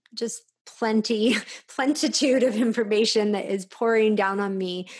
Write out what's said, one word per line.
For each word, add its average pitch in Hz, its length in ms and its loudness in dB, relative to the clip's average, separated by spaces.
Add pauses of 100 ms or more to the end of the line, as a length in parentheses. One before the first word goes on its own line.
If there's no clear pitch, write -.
(160)
just 220 260 -6 (240)
plenty, 220 720 0 (180)
<laughs> - 140 -20
plentitude 269 760 0
of 247 120 2
information 220 800 2
that 196 120 -2
is 196 200 -4
pouring 220 500 2
down 196 240 0
on 196 180 -2
me, 180 300 -6 (120)